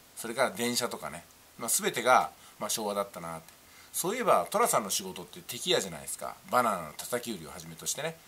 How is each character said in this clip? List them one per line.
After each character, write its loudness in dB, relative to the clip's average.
そ -8
れ -6
か 2
ら 4
電 0
車 2
と -8
か -8
ね、 -12
ま -6
あ、 0
全 2
て -2
が、 6
ま -2
あ、 -4
昭 -2
和 0
だ 2
っ -6
た -12
な -8
っ -12
て。 -20
そ -2
う -2
い -2
え -2
ば、 6
寅 4
さ 4
ん 0
の -6
仕 -2
事 -10
っ -14
て -16
テ -10
キ 0
屋 4
じ -4
ゃ -8
な -8
い -12
で -12
す -6
か。 -8
バ 6
ナ 4
ナ 0
の -10
叩 -4
き -4
売 -10
り -12
を -14
は -14
じ -14
め -14
と -14
し -2
て -4
ね、 -6